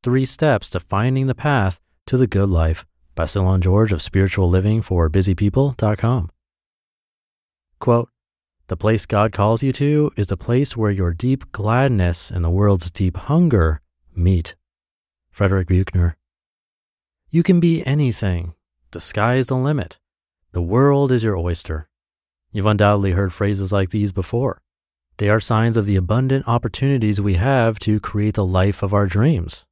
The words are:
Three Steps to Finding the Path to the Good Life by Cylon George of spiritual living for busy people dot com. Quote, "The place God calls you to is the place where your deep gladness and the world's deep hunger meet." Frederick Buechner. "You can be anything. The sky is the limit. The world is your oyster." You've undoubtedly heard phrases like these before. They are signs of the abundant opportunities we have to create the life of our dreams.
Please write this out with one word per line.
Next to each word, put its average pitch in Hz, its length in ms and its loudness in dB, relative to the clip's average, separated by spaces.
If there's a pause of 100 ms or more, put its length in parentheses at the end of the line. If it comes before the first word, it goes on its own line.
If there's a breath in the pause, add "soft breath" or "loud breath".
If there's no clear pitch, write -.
Three 131 200 0
Steps 131 460 -2
to 92 100 -4
Finding 131 480 -2
the 127 80 -2
Path 117 420 0 (280)
to 131 100 -2
the 127 100 4
Good 98 220 0
Life 82 360 0 (300)
by 82 80 -4
Cylon 92 380 0
George 101 320 2
of 82 100 -2
spiritual 95 480 0
living 104 320 2
for 85 260 0
busy 92 280 2
people 131 420 0
dot 107 200 0
com. 113 300 -2 (1500)
Quote, 120 320 2 (560)
"The 92 100 -6
place 107 300 0
God 107 240 2
calls 107 320 0
you 135 120 0
to 147 420 0
is 101 100 -2
the 95 100 -4
place 127 400 -2
where 107 140 0
your 95 220 0
deep 127 400 -4
gladness 107 800 0
and 90 120 -2
the 82 60 2
world's 95 400 2
deep 92 260 -2
hunger 120 640 2 (320)
meet." 90 440 0 (720)
Frederick 95 380 0
Buechner. 90 480 0 (1120)
"You 165 140 2
can 175 160 4
be 165 260 0
anything. 104 680 -2 (360)
The - 80 -14
sky 113 380 -2
is 131 100 0
the 131 100 -2
limit. 131 440 -4 (500)
The 87 120 -4
world 135 500 2
is 120 100 2
your 104 160 -2
oyster." 82 500 -6 (640)
You've 101 160 -4
undoubtedly 104 460 2
heard 95 200 -2
phrases 98 380 -4
like 95 200 -2
these 104 200 -2
before. 117 520 -6 (560)
They 104 120 0
are 110 80 2
signs 113 380 0
of 104 100 0
the 101 80 0
abundant 127 540 0
opportunities 117 720 -2
we 101 140 0
have 113 440 0
to 107 220 0
create 107 340 -4
the 104 100 0
life 92 380 0
of 98 100 -4
our 101 140 2
dreams. 95 640 -2